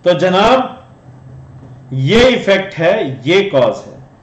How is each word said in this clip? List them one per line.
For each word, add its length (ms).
तो 100
जनाब, 640
ये 360
effect 460
है, 540
ये 140
cause 340
है, 220